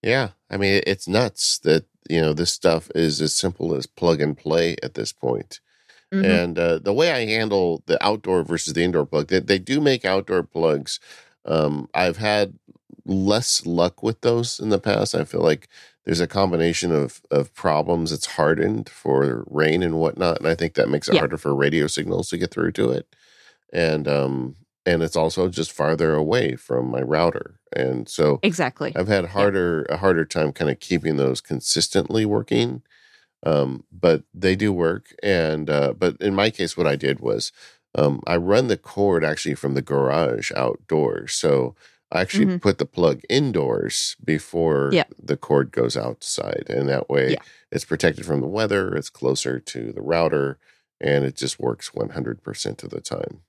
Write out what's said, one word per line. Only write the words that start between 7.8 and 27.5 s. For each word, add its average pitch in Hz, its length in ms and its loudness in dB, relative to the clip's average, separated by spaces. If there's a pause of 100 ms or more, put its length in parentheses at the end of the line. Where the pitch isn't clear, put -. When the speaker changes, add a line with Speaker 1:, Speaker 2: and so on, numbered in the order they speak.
Speaker 1:
the - 180 2
outdoor 95 380 2
versus 80 300 -4
the 82 100 0
indoor 85 240 2
plug, 76 220 -2
they, 92 120 2
they 98 180 2
do 131 220 -2
make 135 240 2
outdoor 95 380 0
plugs. 76 560 -2 (460)
Um, 73 500 0
I've 87 220 0
had 104 380 0 (500)
less 98 600 0
luck 85 360 0
with 113 200 -2
those 117 360 0
in 110 120 -4
the 98 100 2
past. 101 340 0
I 80 100 0
feel 82 160 -4
like 80 280 2 (360)
there's 82 160 -2
a 87 60 0
combination 85 680 0
of, 71 280 0 (100)
of 71 240 0
problems. 82 580 0
It's 76 140 -6
hardened 82 640 0
for 67 600 -2
rain 78 340 2
and 82 180 0
whatnot, 82 380 0
and - 100 -2
I 82 60 2
think 80 200 -4
that - 140 2
makes 73 200 -2
it - 60 2
Speaker 2:
Yeah. - 60 4
Speaker 1:
harder 76 160 -2
for 73 180 -2
radio 73 320 2
signals 87 440 -4
to 87 80 -6
get 87 120 -4
through 82 220 -2
to - 180 0
it. - 240 -6 (580)
And, 78 360 0
um, 67 480 -2 (300)
and 85 160 2
it's 80 140 -2
also 82 320 0
just 82 240 -4
farther 78 420 2
away 76 420 0
from 64 340 -4
my 62 120 -2
router. 80 580 0 (140)